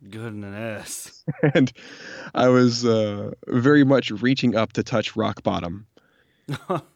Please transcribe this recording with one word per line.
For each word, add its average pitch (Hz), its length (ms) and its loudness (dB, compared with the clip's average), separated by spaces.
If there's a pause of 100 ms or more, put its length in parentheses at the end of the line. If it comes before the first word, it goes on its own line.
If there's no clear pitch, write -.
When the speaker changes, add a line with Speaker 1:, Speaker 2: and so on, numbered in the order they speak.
Speaker 1:
Goodness. 104 1040 -12 (160)
Speaker 2:
<laughs> 151 240 0
And 139 200 2 (640)
I 127 120 4
was, 123 380 4
uh, 104 460 0 (160)
very 139 360 4
much 131 280 2
reaching 120 440 0
up 110 180 -2
to 110 100 -2
touch - 320 -4
rock 107 280 -4
bottom. 92 480 -4
Speaker 1:
<laughs> - 920 -12 (140)